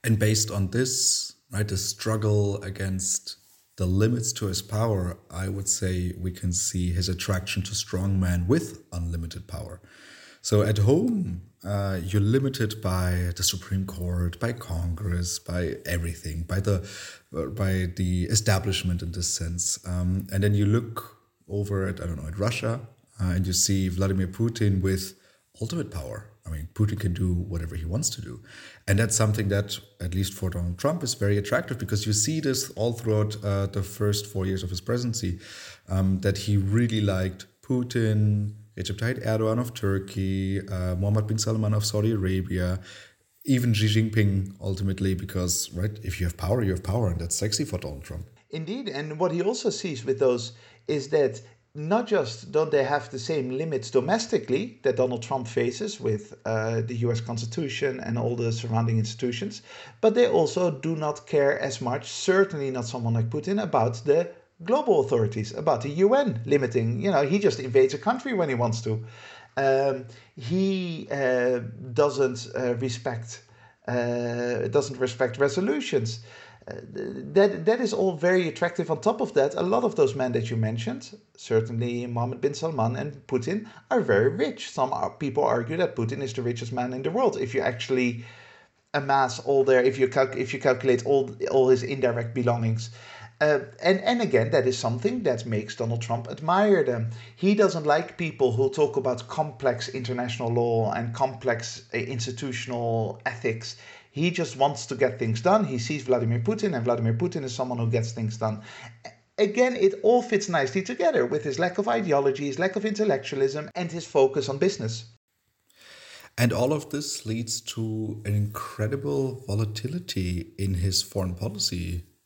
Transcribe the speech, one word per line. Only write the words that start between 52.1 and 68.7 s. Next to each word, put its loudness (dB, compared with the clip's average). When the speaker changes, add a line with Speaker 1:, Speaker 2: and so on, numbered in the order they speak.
Speaker 2:
don't 2
they 4
have 0
the -10
same -4
limits -4
domestically 0
that 4
Donald 0
Trump -4
faces -2
with, -4
uh, 0
the -4
U 0
S 0
Constitution -4
and -4
all 0
the 0
surrounding 0
institutions, -4
but 4
they 6
also 4
do -2
not -4
care 4
as -4
much, -4
certainly 2
not -4
someone -2
like 0
Putin, -2
about 2
the 4
global 4
authorities, 2
about 2
the -4
U 4
N 2
limiting. 2
You 2
know, 4
he 2
just 2
invades 4
a -6
country -2
when 2
he 0
wants 0